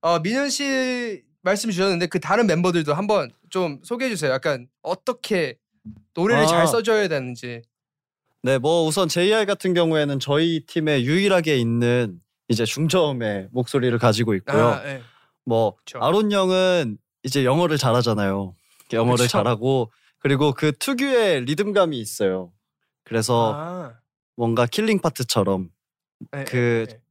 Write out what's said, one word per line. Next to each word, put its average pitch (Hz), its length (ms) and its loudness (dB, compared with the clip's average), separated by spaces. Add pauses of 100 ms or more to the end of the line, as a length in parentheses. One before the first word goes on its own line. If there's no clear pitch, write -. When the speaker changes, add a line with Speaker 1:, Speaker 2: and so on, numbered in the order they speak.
Speaker 1:
어, 170 180 0
민현 247 300 -2
씨 254 720 -4 (180)
말씀 208 300 -2
주셨는데 180 360 0
그 175 140 -2
다른 208 260 2
멤버들도 170 460 0
한번 185 380 -2 (180)
좀 165 340 -4
소개해 254 260 -4
주세요. 156 220 -2
약간 131 360 -2 (140)
어떻게 180 760 -4 (560)
노래를 202 300 2
Speaker 2:
아. - 40 4
Speaker 1:
잘 165 200 4
써줘야 220 420 2
되는지. 123 540 -6 (800)
Speaker 2:
네, 131 140 2
뭐 160 300 2
우선 170 220 0
제이알 208 360 2
같은 190 280 -2
경우에는 156 460 2
저희 156 460 0
팀에 151 380 0
유일하게 165 540 2
있는 117 640 0 (260)
이제 117 180 0
중저음의 127 840 -2
목소리를 123 480 0
가지고 113 360 2
있고요. 113 320 2
Speaker 1:
아, 117 200 -2
예. 135 140 -10 (440)
Speaker 2:
뭐 113 320 0
Speaker 1:
그쵸. - 240 -16
Speaker 2:
아론 202 300 2
형은 185 680 2 (260)
이제 131 220 0
영어를 151 320 2
잘하잖아요. 104 800 0 (380)
영어를 120 320 2
Speaker 1:
그쵸. - 40 0
Speaker 2:
잘하고, 117 640 0 (280)
그리고 139 340 2
그 151 240 0
특유의 240 680 0
리듬감이 180 540 0
있어요. 92 520 -2 (540)
그래서 113 500 0
Speaker 1:
아. 160 380 -10 (420)
Speaker 2:
뭔가 120 300 0
킬링 208 340 0
파트처럼 98 720 -2 (680)
Speaker 1:
예, 139 80 -8
Speaker 2:
그 120 460 0
Speaker 1:
예, 113 40 -18
예. - 180 -20